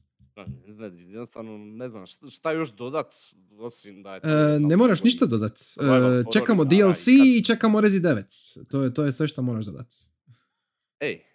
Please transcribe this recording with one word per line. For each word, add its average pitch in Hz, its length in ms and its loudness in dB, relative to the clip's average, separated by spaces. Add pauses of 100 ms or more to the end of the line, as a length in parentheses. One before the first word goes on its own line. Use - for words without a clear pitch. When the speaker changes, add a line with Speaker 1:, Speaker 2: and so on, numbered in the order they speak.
(580)
Speaker 1:
Ne 104 140 -20
znam, 104 280 -18
jednostavno 110 580 -18
ne 110 300 -16
znam 107 180 -18
šta, - 240 -20
šta 160 220 -8
još 160 200 -6
dodat, 123 420 -10 (380)
osim 104 520 -16
da 98 120 -16
je... 95 60 -18
To 160 60 -8
Speaker 2:
E, 156 40 -2
Speaker 1:
jedna 151 360 0
Speaker 2:
ne 165 100 2
moraš 226 220 2
Speaker 1:
od - 60 -4
Speaker 2:
ništa 247 200 2
dodat. 110 320 -4
Speaker 1:
survival 135 400 0
Speaker 2:
E, 127 60 4
Speaker 1:
horror 123 300 0
Speaker 2:
čekamo 214 300 2
Speaker 1:
igara 143 120 4
i - 20 6
Speaker 2:
D 208 60 6
L 190 100 4
C - 140 -6
Speaker 1:
kad 269 200 8
Speaker 2:
i 240 160 4
čekamo 226 380 0
Rezi 196 180 2
devet. 147 340 -2 (320)
To 139 180 -4
je, 127 100 -2
to 151 100 -4
je 143 80 0
sve 151 160 -4
što 147 140 -10
moraš 117 240 -4
dodat. 101 220 -16 (1120)
Speaker 1:
Ej, 104 240 -8 (120)